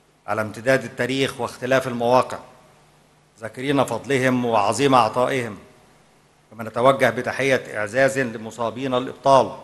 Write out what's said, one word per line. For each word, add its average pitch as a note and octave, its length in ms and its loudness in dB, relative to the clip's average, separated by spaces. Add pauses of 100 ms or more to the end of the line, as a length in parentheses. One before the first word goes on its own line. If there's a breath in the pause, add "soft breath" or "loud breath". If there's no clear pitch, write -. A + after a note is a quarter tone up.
(280)
على G#2+ 140 -4
امتداد A2+ 420 0
التاريخ C3 580 -4
واختلاف B2+ 460 -2
المواقع، A#2+ 500 2 (1040)
ذاكرين B2+ 440 -2
فضلهم B2+ 640 0
وعظيم A2+ 500 2
عطائهم، A#2+ 640 2 (960)
كما A2+ 120 -12
نتوجه B2 460 2
بتحية B2 680 -2
إعزاز A#2 420 0
لمصابين A#2 720 -6
الإبطال، B2+ 680 2